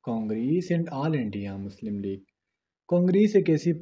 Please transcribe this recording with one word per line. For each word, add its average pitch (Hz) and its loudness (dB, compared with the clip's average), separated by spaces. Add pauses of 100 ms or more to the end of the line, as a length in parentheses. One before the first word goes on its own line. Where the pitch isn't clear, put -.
कांग्रेस 117 -2
and 170 0
All 151 -2
India 101 -4
Muslim 101 -8
League। 98 -8 (640)
कांग्रेस 185 4
एक 170 4
ऐसी 160 2